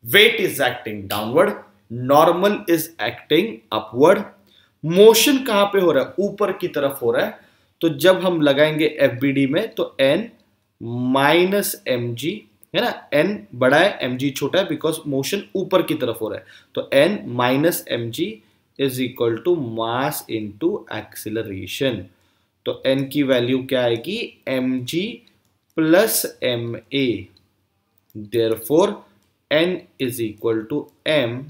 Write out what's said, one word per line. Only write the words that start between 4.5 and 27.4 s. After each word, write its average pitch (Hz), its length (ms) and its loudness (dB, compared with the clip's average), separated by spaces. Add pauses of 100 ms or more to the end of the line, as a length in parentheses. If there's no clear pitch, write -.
मोशन 220 600 6
कहां 202 220 2
पे 196 140 0
हो 175 120 4
रहा 135 120 2
है, - 140 -10
ऊपर 196 340 -2
की 180 160 -6
तरफ 139 340 -2
हो 120 100 2
रहा 143 140 0
है। 220 120 -10 (420)
तो 165 80 2 (100)
जब 185 260 4
हम 180 160 0
लगाएंगे 151 460 4
एफ़बीडी 135 600 0
में, 175 280 -2
तो - 260 -6
N 151 280 2 (840)
minus 175 640 2 (140)
M 120 260 -4
जी, 127 160 -6 (440)
है 185 80 0
ना, - 300 -6
एन 175 420 0
बड़ा 127 240 4
है, 190 240 2
एम 127 140 -4
जी 139 140 -2
छोटा 139 280 -2
है, 190 100 0
because 160 380 -4
motion 139 360 -4 (140)
ऊपर 185 260 2
की 160 120 -4
तरफ 117 260 -4
हो 110 80 -4
रहा 101 100 -8
है। - 60 -16 (300)
तो - 180 -6
N 160 280 4 (160)
minus 135 520 2
M 117 220 -4
जी 151 180 -4 (500)
is 131 280 -2
equal 117 300 -2 (120)
to 175 80 2 (240)
mass 123 420 -4 (160)
into 107 340 -4 (280)
acceleration। 107 1000 -6 (680)
तो - 200 -6
एन 135 220 0
की 147 140 -2
वैल्यू 131 440 0
क्या 131 160 -2
आएगी, 120 380 -2 (280)
एम 127 360 -2
जी 160 200 -4 (720)
प्लस 170 480 2 (180)
एम 117 340 -4
ए। 117 520 -4 (840)